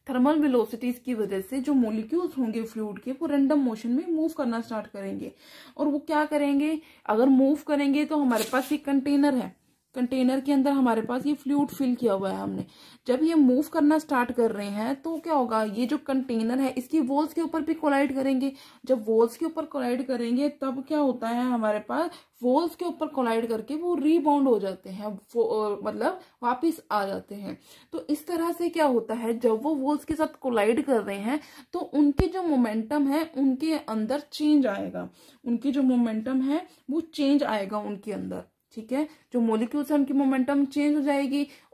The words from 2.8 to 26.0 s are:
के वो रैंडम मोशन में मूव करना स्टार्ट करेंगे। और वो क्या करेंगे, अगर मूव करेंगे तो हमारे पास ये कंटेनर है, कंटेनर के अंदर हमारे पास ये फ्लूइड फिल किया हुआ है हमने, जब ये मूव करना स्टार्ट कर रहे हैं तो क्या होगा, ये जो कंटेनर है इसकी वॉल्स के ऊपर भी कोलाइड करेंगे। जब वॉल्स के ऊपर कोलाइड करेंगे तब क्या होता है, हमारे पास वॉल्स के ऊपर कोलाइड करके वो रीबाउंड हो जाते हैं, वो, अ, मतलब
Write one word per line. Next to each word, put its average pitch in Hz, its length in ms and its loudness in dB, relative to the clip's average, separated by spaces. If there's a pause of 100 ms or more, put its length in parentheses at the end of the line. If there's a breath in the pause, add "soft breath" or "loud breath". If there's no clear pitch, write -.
के 247 120 -8
वो 269 140 -6
रैंडम 285 340 2
मोशन 233 300 -2
में 302 180 -2
मूव 320 220 0
करना 240 320 -4
स्टार्ट 220 260 -8
करेंगे। 196 440 -10 (460 loud breath)
और 302 100 0
वो 285 120 0
क्या 302 260 0
करेंगे, 294 560 0 (240 loud breath)
अगर 220 200 2
मूव 269 420 6
करेंगे 285 380 2
तो 311 120 -2
हमारे 285 340 2
पास 262 200 -2
ये 302 60 2
कंटेनर 285 560 2
है, 196 220 -4 (400)
कंटेनर 254 440 2
के 277 140 0
अंदर 269 180 4
हमारे 247 300 2
पास 247 240 -4
ये 294 80 0
फ्लूइड 285 340 0
फिल 247 280 -2
किया 233 180 2
हुआ 190 180 -2
है 190 60 -6
हमने, 196 280 -6 (420 loud breath)
जब 254 160 2
ये 330 120 2
मूव 262 260 6
करना 302 380 2
स्टार्ट 254 320 0
कर 226 200 2
रहे 202 160 -6
हैं 226 340 -4
तो 330 160 -6
क्या 320 160 -4
होगा, 226 300 2
ये 214 220 -2
जो 294 120 0
कंटेनर 254 600 -2
है 262 120 0
इसकी 262 280 -2
वॉल्स 285 340 0
के 339 80 0
ऊपर 320 200 -2
भी 320 120 -2
कोलाइड 277 420 2
करेंगे। 269 380 0 (320 loud breath)
जब 240 220 0
वॉल्स 226 300 4
के 330 80 -4
ऊपर 320 200 -6
कोलाइड 254 420 -4
करेंगे 247 420 0
तब 269 380 -6
क्या 302 120 0
होता 247 300 0
है, 240 140 -2
हमारे 220 360 0
पास 294 320 -4 (320 loud breath)
वॉल्स 269 320 2
के 349 100 -8
ऊपर 311 220 -4
कोलाइड 240 400 -2
करके 226 280 -6
वो 349 200 -2
रीबाउंड 285 520 2
हो 226 120 4
जाते 190 300 -8
हैं, 208 300 -10 (160)
वो, 233 80 2
अ, 214 400 -2
मतलब 226 360 -4 (240 loud breath)